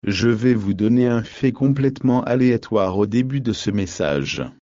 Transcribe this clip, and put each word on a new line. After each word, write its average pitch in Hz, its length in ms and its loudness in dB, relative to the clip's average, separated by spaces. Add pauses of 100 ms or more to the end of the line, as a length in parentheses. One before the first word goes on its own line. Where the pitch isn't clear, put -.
Je 101 260 0
vais 120 240 2
vous 101 200 0
donner 117 340 2
un 117 160 0
fait - 280 -2
complètement 135 720 0
aléatoire 113 760 2
au 104 80 4
début 127 360 -2
de 117 120 -2
ce - 180 -4
message. 73 720 -2 (200)